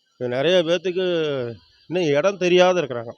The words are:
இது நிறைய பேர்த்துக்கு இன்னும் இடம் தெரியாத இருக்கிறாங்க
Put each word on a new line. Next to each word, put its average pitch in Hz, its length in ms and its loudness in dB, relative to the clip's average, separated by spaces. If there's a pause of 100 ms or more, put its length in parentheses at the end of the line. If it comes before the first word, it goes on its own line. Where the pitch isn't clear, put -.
(180)
இது 123 120 -6
நிறைய 156 320 2
பேர்த்துக்கு 180 420 -2 (800)
இன்னும் 151 300 0
இடம் 190 200 0
தெரியாத 180 440 4
இருக்கிறாங்க 120 380 -8